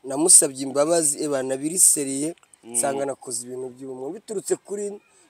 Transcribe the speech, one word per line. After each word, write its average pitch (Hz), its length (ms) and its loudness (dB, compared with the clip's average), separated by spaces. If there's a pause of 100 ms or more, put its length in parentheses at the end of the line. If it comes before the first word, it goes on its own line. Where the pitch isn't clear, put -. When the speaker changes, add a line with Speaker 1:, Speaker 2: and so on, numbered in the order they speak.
Speaker 1:
namusabye 139 600 4
imbabazi, 143 600 2
eba, 143 160 0
nabiriseriye, 139 960 0 (220)
Speaker 2:
Mm. 113 180 -18
Speaker 1:
nsanga 139 300 -2
nakoze 123 420 -8
ibintu 127 240 -10
by'ubumwe. 131 400 -12
Biturutse 196 440 -4
kuri, 202 440 -10 (300)